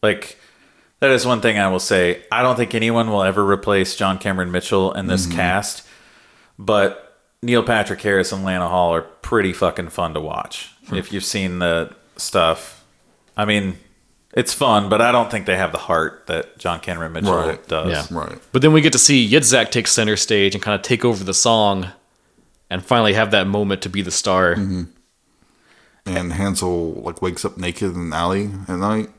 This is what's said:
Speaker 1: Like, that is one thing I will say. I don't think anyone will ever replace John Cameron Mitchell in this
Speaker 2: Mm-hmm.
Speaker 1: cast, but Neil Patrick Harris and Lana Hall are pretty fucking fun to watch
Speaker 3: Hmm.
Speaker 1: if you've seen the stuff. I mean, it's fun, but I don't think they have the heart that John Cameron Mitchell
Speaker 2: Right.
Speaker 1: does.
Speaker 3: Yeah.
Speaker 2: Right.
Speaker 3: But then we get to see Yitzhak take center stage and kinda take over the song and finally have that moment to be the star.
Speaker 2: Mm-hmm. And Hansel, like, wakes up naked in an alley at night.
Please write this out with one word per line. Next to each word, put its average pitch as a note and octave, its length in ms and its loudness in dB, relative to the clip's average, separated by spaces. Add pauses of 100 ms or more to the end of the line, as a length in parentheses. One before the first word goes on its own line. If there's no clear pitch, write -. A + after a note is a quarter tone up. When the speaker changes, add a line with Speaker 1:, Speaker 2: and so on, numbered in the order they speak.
Speaker 1:
Like, G#2 340 -2 (600)
that C#3 120 4
is B2 140 2
one B2 160 2
thing A2 160 2
I G2 120 4
will F#2 100 2
say. F2+ 420 2 (100)
I A2+ 120 0
don't B2+ 120 4
think A#2 200 -2
anyone A#2 340 2
will G2+ 140 2
ever F#2+ 200 2
replace G2 520 2
John F#2+ 240 0
Cameron F#2 320 -2
Mitchell F#2 420 0
in F#2+ 140 -4
this F#2 180 0
Speaker 2:
Mm-hmm. F2 120 -6
Speaker 1:
cast, F#2+ 440 -2 (760)
but G2+ 580 0 (240)
Neil A#2+ 220 2
Patrick A2 380 0
Harris G2 300 2
and F#2+ 140 -6
Lana F#2 240 -2
Hall F2 240 2
are E2 80 0
pretty - 520 -2
fucking F2 360 -2
fun E2+ 240 -6
to D#2 80 -4
watch - 480 -10 (180)
Speaker 3:
Hmm. - 80 -8
Speaker 1:
if F#2 160 -6
you've G2 140 -6
seen F#2+ 340 -4
the E2+ 300 -2 (260)
stuff. - 680 -2 (520)
I G#2+ 100 -2
mean, G2+ 320 0 (560)
it's B2+ 200 0
fun, A2 340 4
but G#2+ 140 2
I A#2 100 4
don't A#2+ 200 2
think G#2 160 -4
they F#2 100 2
have F2+ 140 0
the D#2+ 80 -6
heart D#2+ 480 -2
that - 320 -6
John E2+ 200 -4
Cameron E2 320 -8
Mitchell F2+ 240 0
Speaker 2:
Right. D#2+ 320 -4
Speaker 1:
does. D#2+ 240 -2
Speaker 3:
Yeah. D2+ 140 -2 (120)
Speaker 2:
Right. D#2 200 -8 (140)
Speaker 3:
But B2+ 100 0
then D3+ 100 6
we D#3 100 6
get D#3 120 4
to - 60 2
see C3 280 4
Yitzhak B2+ 440 2
take A#2+ 160 0
center G#2+ 280 2
stage G2 380 2
and G2+ 100 -6
kinda G#2 140 -2
take A2+ 260 -2
over A2 200 0
the F#2+ 100 -6
song G2+ 540 2 (840)
and F#2 140 -6
finally A2+ 300 4
have G#2 180 2
that G2 160 2
moment G2 340 0
to G2+ 80 -8
be F#2 120 -4
the F2 100 -4
star. F#2 440 2
Speaker 2:
Mm-hmm. F#2 280 -4 (1200)
And F2+ 280 -6
Hansel, F2+ 600 -2 (100)
like, E2+ 180 -8
wakes F#2 220 -4
up - 140 -6
naked F2+ 360 -4
in F2 80 -8
an E2 120 -6
alley F#2+ 360 -2 (180)
at F2+ 120 -6
night. G#2+ 400 -2